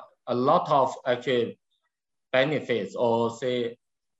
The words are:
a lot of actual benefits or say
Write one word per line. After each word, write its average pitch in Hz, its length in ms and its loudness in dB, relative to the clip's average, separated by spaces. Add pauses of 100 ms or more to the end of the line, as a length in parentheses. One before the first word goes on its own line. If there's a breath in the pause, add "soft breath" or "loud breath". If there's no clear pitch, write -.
(260)
a 120 100 -2
lot 143 340 2
of 135 240 2 (120)
actual 123 460 0 (840)
benefits 127 640 0
or 117 420 0
say 123 400 -4 (420)